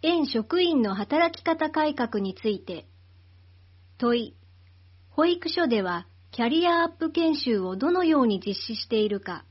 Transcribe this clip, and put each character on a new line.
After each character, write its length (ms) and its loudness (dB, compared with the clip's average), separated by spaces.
園 240 2
職 360 -2
員 200 2
の 120 0
働 420 0
き 60 -20
方 280 -2
改 240 0
革 260 -2
に 140 -4
つ 140 -4
い 120 -2
て、 260 -12
問 220 2
い。 160 -10
保 160 2
育 220 0
所 180 0
で 160 2
は 240 -4
キ 140 -2
ャ 40 2
リ 200 2
ア 160 4
ア 20 0
ッ 40 -4
プ 200 -4
研 240 2
修 260 0
を 160 -4
ど 140 0
の 140 2
よ 180 4
う 40 4
に 180 0
実 100 -4
施 220 -10
し 120 -10
て 100 0
い 100 2
る 120 -4
か。 300 -10